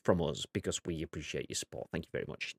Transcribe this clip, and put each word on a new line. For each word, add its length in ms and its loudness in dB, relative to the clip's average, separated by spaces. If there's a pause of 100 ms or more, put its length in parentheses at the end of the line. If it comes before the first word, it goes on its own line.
from 180 8
us 300 0
because 320 0
we 180 -2
appreciate 460 -4
your 80 -4
support. 340 -6
Thank 140 0
you 80 -16
very 160 -2
much. 300 -6